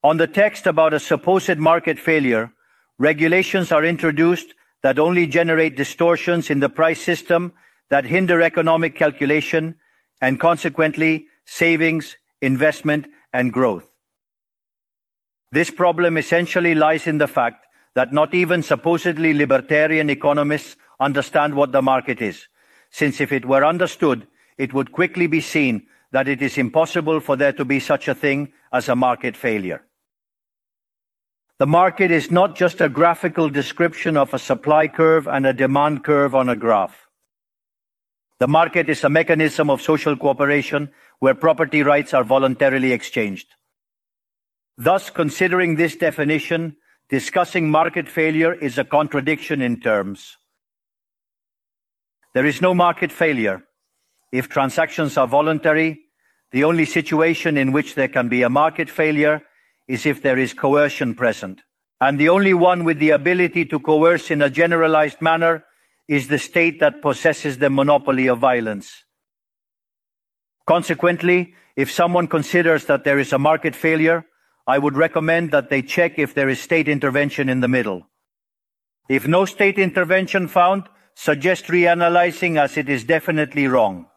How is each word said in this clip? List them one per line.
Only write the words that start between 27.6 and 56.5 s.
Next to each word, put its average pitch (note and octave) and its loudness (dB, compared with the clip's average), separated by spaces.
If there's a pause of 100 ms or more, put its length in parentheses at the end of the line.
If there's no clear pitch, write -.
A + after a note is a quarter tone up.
be C3+ -2
such - -2
a C3 -2
thing C#3+ -4 (220)
as B2+ -2
a B2 2
market B2 -2
failure. G2 -6 (1800)
The C3+ 2
market F3+ 2
is D#3+ 0
not F3+ 2
just F3+ 0
a D3+ 2
graphical E3 0
description D#3 -2
of C#3 0
a C3+ -6
supply D3+ 0
curve D#3+ 2
and C3+ -2
a C3 2
demand C#3 0
curve C#3+ 0
on C3 2
a A#2+ -2
graph. G#2 -2 (1300)
The B2 0
market D#3+ 2
is C#3+ -4
a C#3+ 2
mechanism D#3 0
of C3+ 0
social D3+ -2
cooperation C#3+ -2 (300)
where C3 2
property D#3 0
rights C#3+ 2
are C3 2
voluntarily C3 2
exchanged. G#2+ -6 (1300)
Thus, F3+ 0
considering F3 0
this D#3+ -2
definition, D#3 -2 (320)
discussing D#3+ -2
market D#3+ 0
failure D#3+ 0
is C#3+ -6
a C#3 -2
contradiction D3 -2
in A#2+ -2
terms. G2+ -4 (2000)
There C3 2
is - 0
no F#3 4
market F3 0
failure. A2+ -2 (720)
If B2+ -4
transactions D3 -2
are C3 2
voluntary, D#3 0 (500)